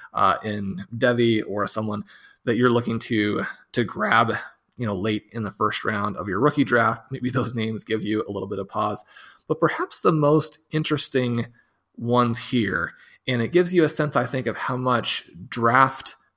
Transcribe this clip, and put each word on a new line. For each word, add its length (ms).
uh, 300
in 400
Devi 460
or 240
someone 380
that 120
you're 140
looking 300
to, 440
to 120
grab, 500
you 100
know, 80
late 380
in 120
the 80
first 320
round 320
of 120
your 120
rookie 240
draft, 380
maybe 180
those 240
names 300
give 180
you 260
a 40
little 160
bit 100
of 100
pause. 360
But 140
perhaps 400
the 120
most 460
interesting 720
ones 420
here, 540
and 160
it 100
gives 220
you 100
a 40
sense, 280
I 80
think, 220
of 100
how 200
much 520
draft 680